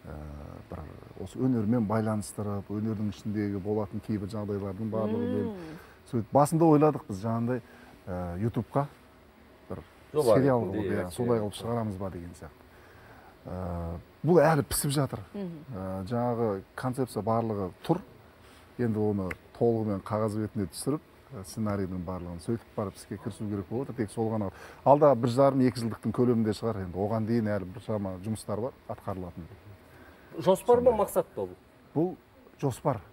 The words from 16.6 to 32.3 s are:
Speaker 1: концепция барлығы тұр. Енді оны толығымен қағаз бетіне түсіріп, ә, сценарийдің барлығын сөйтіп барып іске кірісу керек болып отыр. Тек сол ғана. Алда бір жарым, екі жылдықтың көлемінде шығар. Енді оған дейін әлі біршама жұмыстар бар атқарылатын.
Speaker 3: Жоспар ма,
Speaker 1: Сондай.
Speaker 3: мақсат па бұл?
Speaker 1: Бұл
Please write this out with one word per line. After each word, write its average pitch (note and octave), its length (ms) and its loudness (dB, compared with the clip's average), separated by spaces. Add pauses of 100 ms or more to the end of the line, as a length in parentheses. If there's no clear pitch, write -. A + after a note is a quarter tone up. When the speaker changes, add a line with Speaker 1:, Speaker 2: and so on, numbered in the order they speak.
Speaker 1:
концепция B2 480 -4
барлығы A2 460 0 (160)
тұр. E3+ 140 0 (800)
Енді A2+ 220 0
оны G2+ 300 0 (280)
толығымен A2 460 2
қағаз G#2+ 320 -2
бетіне G#2+ 320 -2
түсіріп, C#3 320 -4 (340)
ә, G2+ 120 -12
сценарийдің G2 600 -4
барлығын F2 380 -8
сөйтіп - 320 -6
барып G2+ 220 -4
іске - 200 -12
кірісу G#2+ 320 -8
керек G2+ 200 -4
болып C3 200 -6
отыр. A#2+ 60 -10
Тек A2+ 160 -4
сол A2+ 180 -2
ғана. G#2 220 -2 (320)
Алда C#3+ 320 8
бір A#2+ 140 0
жарым, C3+ 320 4
екі B2 180 4
жылдықтың A2+ 320 -4
көлемінде A2+ 420 4
шығар. G#2+ 300 -4
Енді F2 160 -8
оған G#2+ 280 0
дейін A2+ 200 2
әлі G2+ 260 -2
біршама G2+ 500 -6
жұмыстар G#2+ 360 -6
бар B2+ 120 -6 (180)
атқарылатын. F#2 580 -10 (920)
Speaker 3:
Жоспар F#3+ 420 6
ма, B3 100 8
Speaker 1:
Сондай. G#3 140 2
Speaker 3:
мақсат F#3 200 0 (100)
па A2 60 -4
бұл? F#2 140 -6 (400)
Speaker 1:
Бұл E3 200 0 (460)